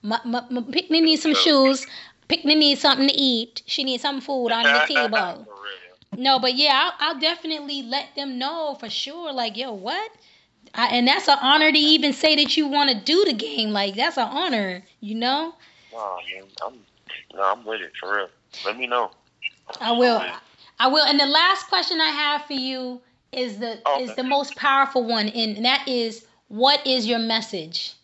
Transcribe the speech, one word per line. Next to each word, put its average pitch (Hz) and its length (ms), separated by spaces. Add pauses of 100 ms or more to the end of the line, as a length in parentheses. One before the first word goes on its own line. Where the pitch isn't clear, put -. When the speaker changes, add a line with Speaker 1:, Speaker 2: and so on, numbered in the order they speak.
Speaker 1:
My, 220 220
my, 240 260
my 247 120
Pickney 320 400
needs 320 200
some 311 100
Speaker 2:
True. - 100
Speaker 1:
shoes. 269 440 (420)
Pickney 311 280
needs 294 240
something 269 280
to 277 60
eat. 240 520
She - 180
needs 254 180
some 277 180
food 247 300
on 233 120
Speaker 2:
<laughs> 143 100
Speaker 1:
the 151 140
table." 214 580
Speaker 2:
For 104 100
real. 101 720
Speaker 1:
No, 262 140
but 254 180
yeah, 294 420
I'll, 302 160
I'll 262 60
definitely 302 600
let 269 340
them 269 220
know 294 420
for 226 80
sure. 302 440
Like, 233 240
"Yo, 247 160
what?" 294 380 (640)
I, 240 120 (100)
and 240 120
that's 339 200
an 285 120
honor 302 300
to 302 80
even 302 340
say 311 240
that 294 200
you 302 100
wanna 269 340
do 339 260
the 311 80
game. 220 360
Like, 202 240
that's 285 240
an 226 100
honor, 226 540 (180)
you 214 140
know? 277 400 (400)
Speaker 2:
Oh, 101 240 (160)
man, 95 100 (200)
I'm, 123 140 (560)
no, 95 80
I'm 107 220
with 107 160
it, 90 180
for 101 180
real. 98 120 (380)
Let 107 100
me 127 100
know. 120 240 (680)
Speaker 1:
I 233 120
will. 240 260
Speaker 2:
I'm 170 80
with - 100
it. - 60 (360)
Speaker 1:
I 240 100
will. 294 160
And 285 140
the 285 80
last 349 420
question 349 320
I 311 100
have 294 340
for 294 80
you 254 480 (320)
is 240 260
the, 226 280
Speaker 2:
Okay. 262 160
Speaker 1:
is 240 120
the 262 80
most 277 340
powerful 269 480
one, 220 260
and 220 340
that 277 240
is, 226 380 (220)
what 269 380
is 254 200
your 233 120
message 214 840